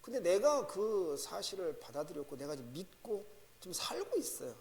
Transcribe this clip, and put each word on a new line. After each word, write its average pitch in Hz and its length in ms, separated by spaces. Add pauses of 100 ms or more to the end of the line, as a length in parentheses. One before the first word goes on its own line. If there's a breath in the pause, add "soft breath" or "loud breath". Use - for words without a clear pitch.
근데 240 200
내가 208 480
그 190 500
사실을 185 600
받아들였고 147 560
내가 143 180
지금 123 180
믿고 196 540 (320)
좀 185 140
살고 359 440
있어요. 135 440